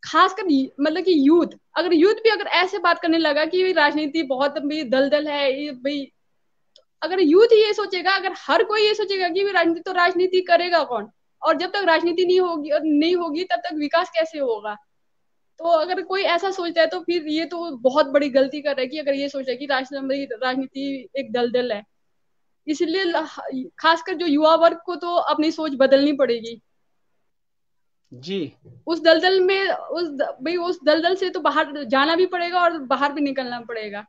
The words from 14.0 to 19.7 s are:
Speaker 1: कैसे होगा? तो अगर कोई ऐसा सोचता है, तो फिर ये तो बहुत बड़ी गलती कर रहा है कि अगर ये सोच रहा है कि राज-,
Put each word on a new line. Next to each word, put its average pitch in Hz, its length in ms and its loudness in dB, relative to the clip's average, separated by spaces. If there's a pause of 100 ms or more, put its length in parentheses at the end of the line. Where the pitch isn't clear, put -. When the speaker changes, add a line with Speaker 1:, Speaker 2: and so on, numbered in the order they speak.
Speaker 1:
कैसे 320 300 -4
होगा? 214 360 -4 (840)
तो 330 60 -8
अगर 339 360 2
कोई 370 220 -2
ऐसा 349 280 0
सोचता 339 300 -2
है, 320 60 4
तो 349 120 -6
फिर 339 280 -4
ये 311 180 -2
तो 339 320 -10
बहुत 262 280 2
बड़ी 277 240 0
गलती 269 320 0
कर 285 80 -4
रहा 277 120 -4
है 254 60 -4
कि 285 100 -10
अगर 277 160 -2
ये 277 160 -4
सोच 277 120 -8
रहा 262 100 -6
है 240 60 -6
कि 285 80 -10
राज-, 269 280 -4 (500)